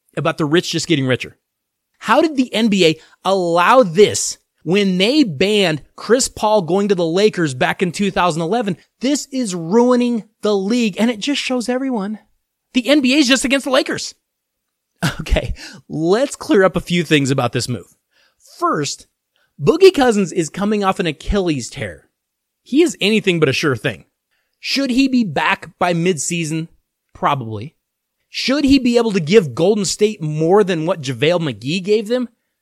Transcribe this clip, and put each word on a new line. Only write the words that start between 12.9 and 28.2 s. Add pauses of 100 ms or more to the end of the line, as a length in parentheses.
B
A
is
just
against
the
Lakers. (1040)
Okay, (340)
let's
clear
up
a
few
things
about
this
move. (600)
First, (560)
Boogie
Cousins
is
coming
off
an
Achilles
tear. (540)
He
is
anything
but
a
sure
thing. (540)
Should
he
be
back
by
midseason? (460)
Probably. (540)